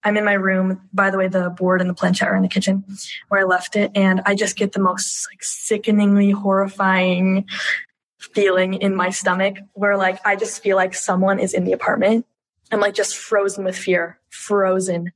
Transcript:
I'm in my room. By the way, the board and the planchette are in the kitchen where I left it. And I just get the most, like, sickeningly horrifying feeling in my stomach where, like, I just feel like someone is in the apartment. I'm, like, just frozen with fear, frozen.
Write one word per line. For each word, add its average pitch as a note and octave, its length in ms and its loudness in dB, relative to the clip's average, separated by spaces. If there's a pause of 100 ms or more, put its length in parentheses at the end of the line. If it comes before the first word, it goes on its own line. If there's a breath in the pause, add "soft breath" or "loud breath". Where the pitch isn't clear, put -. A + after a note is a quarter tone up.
I'm G#3 140 2
in G#3 60 -2
my G3+ 100 2
room. F#3+ 480 0 (100)
By F#3+ 180 2
the F#3+ 80 -4
way, F#3+ 100 0
the F#3 220 -2
board F#3 300 0
and F3+ 80 -2
the F3+ 60 -4
planchette F3+ 340 0
are G3 80 0
in F#3+ 60 2
the F#3 60 2
kitchen G3 360 0 (440 loud breath)
where G3 120 0
I F#3+ 40 2
left F3+ 300 -2
it. G3+ 200 0
And F#3+ 320 4
I G3+ 80 2
just G3 220 -2
get G3+ 160 -2
the G3 80 -4
most, - 520 -2
like, - 100 -20
sickeningly G#3 880 2
horrifying F#3+ 1160 2 (720 loud breath)
feeling F#3+ 560 0
in F#3+ 200 0
my F#3 160 0
stomach F#3+ 460 -2 (160)
where, G3+ 240 0
like, F#3+ 300 0
I G3+ 100 2
just G#3 260 -6
feel G3 140 2
like F#3 180 0
someone F#3+ 440 0
is F#3+ 160 -2
in F#3 100 0
the F#3 80 0
apartment. G#3+ 540 0 (440)
I'm, G#3+ 100 0
like, G3+ 140 0
just G3 220 -2
frozen G3 480 -2
with F#3 140 -4
fear, E3+ 400 -2 (120)
frozen. F#3 840 -2